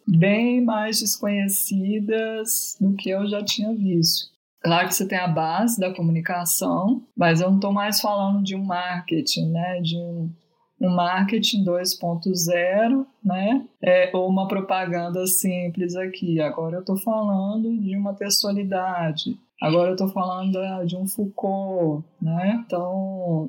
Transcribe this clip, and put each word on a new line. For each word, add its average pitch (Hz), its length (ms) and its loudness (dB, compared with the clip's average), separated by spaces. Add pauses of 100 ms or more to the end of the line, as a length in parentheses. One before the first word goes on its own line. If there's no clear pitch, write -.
bem 214 560 6
mais 220 380 0
desconhecidas 208 1800 -2
do 196 140 4
que 196 160 -4
eu 196 160 0
já 208 160 -2
tinha 214 320 -2
visto." 185 580 0 (300)
Claro 170 260 2
que 185 60 -2
você 196 120 0
tem 190 120 -2
a 180 100 0
base 165 500 2
da 185 140 0
comunicação, 175 1120 0 (120)
mas 165 280 4
eu 185 80 4
não 196 100 6
tô 202 100 2
mais 202 300 0
falando 202 420 2
de 190 140 -2
um 190 80 -2
marketing, 175 840 -2
né? 175 320 -2
De 160 120 -2
um, 170 380 -6 (480)
um 185 80 2
marketing 190 760 2
dois 180 320 0
ponto 170 400 -2
zero, 185 720 2 (160)
né? 202 400 0 (200)
É, 180 340 6
ou 185 100 2
uma 190 220 2
propaganda 185 800 -2
simples 180 680 -2
aqui. 185 460 -2
Agora 165 380 -4
eu 185 40 -8
tô 196 140 -2
falando 214 840 0
de 190 160 -2
uma 202 200 -2
textualidade. 190 1200 -2 (220)
Agora 175 300 4
eu 185 60 0
tô 190 120 0
falando 185 440 -2
da, 185 300 -4
de 175 140 -2
um 190 100 -4
Foucault, 190 960 -2 (200)
né? 185 420 0
Então, 180 840 -2